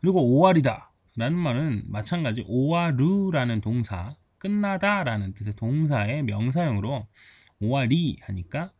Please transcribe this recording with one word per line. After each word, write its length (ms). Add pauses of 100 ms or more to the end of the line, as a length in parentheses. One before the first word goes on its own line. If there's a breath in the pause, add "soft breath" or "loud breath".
그리고 220
오와리다 680 (240)
라는 200
말은 520
마찬가지 600
오와루라는 1120
동사, 540 (220)
끝나다라는 960
뜻의 200
동사의 720
명사형으로 840 (520 loud breath)
오와리 640
하니까 580